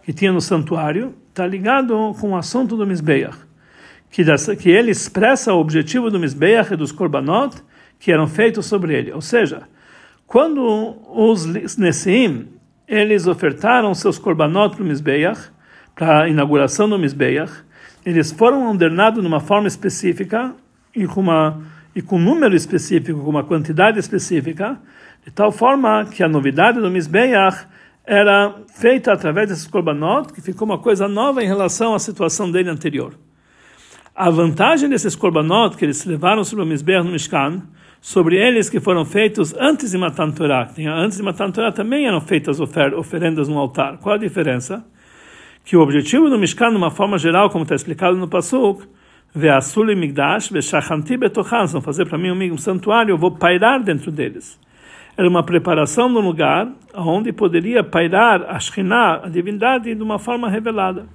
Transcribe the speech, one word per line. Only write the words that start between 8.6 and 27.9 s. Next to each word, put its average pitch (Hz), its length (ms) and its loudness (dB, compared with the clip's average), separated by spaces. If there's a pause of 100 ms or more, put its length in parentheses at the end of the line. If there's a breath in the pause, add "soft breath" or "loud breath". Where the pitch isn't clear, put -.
sobre 175 300 -2
ele. - 160 -4
Ou 160 100 -10
seja, 180 420 0 (640 soft breath)
quando 233 680 0 (180)
os 214 320 2
li-, 165 200 -6 (120)
Nessim, 185 680 0 (400)
eles 208 400 2
ofertaram 196 680 0
seus - 240 0
korbanot 170 580 0
para 208 80 -8
o 180 40 -2
Mizbeach, 151 680 -2 (400 soft breath)
para 156 300 4
a 165 60 0
inauguração 147 600 2
do 202 100 0
Mizbeach, 139 520 -2 (540 loud breath)
eles 165 260 0
foram 254 360 2
ordenados 202 540 2
de 180 60 -2
uma 156 120 0
forma 196 260 0
específica 196 880 -4 (400)
e 196 140 -2
com 196 140 -4
uma, 156 400 2 (340 loud breath)
e 185 60 -6
com 190 160 -2
um - 20 2
número 233 340 4
específico, 160 680 -2
com 151 80 -4
uma 147 160 -2
quantidade 165 520 2
específica, 180 800 -4 (480 loud breath)
de - 60 -20
tal 208 220 2
forma 226 520 2
que - 160 -6
a 165 60 4
novidade 156 540 2
do 185 100 0
Mizbeach 190 760 2 (400 soft breath)